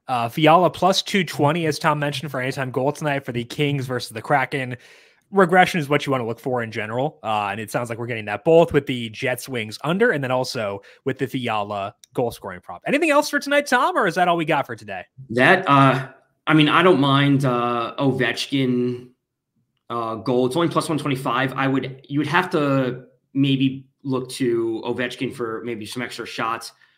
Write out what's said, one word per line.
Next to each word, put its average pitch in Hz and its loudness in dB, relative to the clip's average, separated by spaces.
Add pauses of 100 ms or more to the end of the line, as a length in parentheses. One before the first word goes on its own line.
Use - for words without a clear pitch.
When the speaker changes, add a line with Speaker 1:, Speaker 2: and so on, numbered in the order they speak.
Speaker 1:
Uh, 120 -2
Fiala 160 6
plus 180 0
two 196 -2
twenty, 156 0
as 151 -2
Tom 151 0
mentioned, 143 -4
for 131 -6
anytime 131 -4
goal 131 0
tonight 143 -4
for 131 -6
the 120 -4
Kings 143 -2
versus 127 -6
the 110 -10
Kraken. 131 -2 (560)
Regression 185 6
is 143 -2
what 147 0
you 143 -2
wanna 127 0
look 117 -6
for 123 -2
in 113 -8
general, 113 -4
uh, 104 -2
and 104 -6
it 107 -10
sounds 120 -4
like 117 -6
we're 120 -8
getting 113 -6
that 104 -6
both 165 6
with 147 2
the 120 -4
Jets 123 -6
Wings 110 -8
under 202 2
and 151 -2
then 127 -4
also 117 -2 (240)
with 131 -2
the 135 -2
Fiala 104 -4 (180)
goal 120 -2
scoring 95 -14
prop. 87 -16
Anything 294 0
else 294 2
for 285 -2
tonight, 285 0
Tom, 302 2
or 233 2
is 160 -2
that 180 2
all 170 2
we 170 -2
got 143 0
for 120 -10
today? 98 -12 (260)
Speaker 2:
That, 147 4
uh, 135 4 (380)
I 156 4
mean, 151 6
I 147 4
don't 170 6
mind, 139 4
uh, 120 -2
Ovechkin, 123 0 (800)
uh, 117 -4
goal. 123 2
It's 127 -4
only 170 2
plus 165 -2
one 156 -2
twenty-five. 131 -2
I 135 0
would, 135 -4
you 143 -2
would 151 0
have 180 0
to 135 0 (280)
maybe 135 0 (180)
look 131 -4
to 117 -2
Ovechkin 123 -4
for 113 -6
maybe 113 -8
some 123 -10
extra 113 -8
shots. 113 -6 (260)